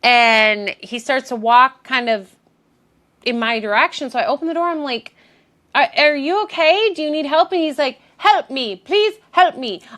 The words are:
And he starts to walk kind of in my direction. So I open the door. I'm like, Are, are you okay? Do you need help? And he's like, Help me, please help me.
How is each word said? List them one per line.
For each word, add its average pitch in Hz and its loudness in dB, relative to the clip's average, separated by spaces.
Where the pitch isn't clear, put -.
And 220 2
he 226 -12
starts 262 -4
to 247 -6
walk 240 2
kind 247 -4
of 202 -4
in 240 -4
my 233 -2
direction. 226 -2
So - -6
I 233 0
open 294 -4
the 330 -4
door. 339 -2
I'm 320 -6
like, 254 -8
Are, 277 2
are 294 2
you 311 -2
okay? 381 2
Do 311 -8
you 302 -4
need 302 -4
help? 320 0
And 370 -2
he's 311 -2
like, 269 -4
Help 403 2
me, 240 -6
please 403 0
help 349 4
me. 214 -10